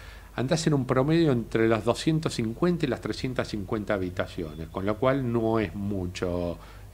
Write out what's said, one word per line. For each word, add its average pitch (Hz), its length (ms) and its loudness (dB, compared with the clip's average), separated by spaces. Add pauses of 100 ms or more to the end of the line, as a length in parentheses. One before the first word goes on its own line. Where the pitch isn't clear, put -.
(340)
andás 135 320 0
en 156 80 4
un 131 120 2
promedio 143 460 4
entre 113 340 2
las 113 200 4
doscientas 156 480 2
cincuenta 156 500 0
y 135 60 2
las 107 100 -2
trescientas 123 480 -4
cincuenta 107 460 -2
habitaciones, 87 760 -4
con 92 160 -6
lo 101 140 0
cual 131 340 2
no 113 280 2
es 95 140 -2
mucho. 90 840 -4 (340)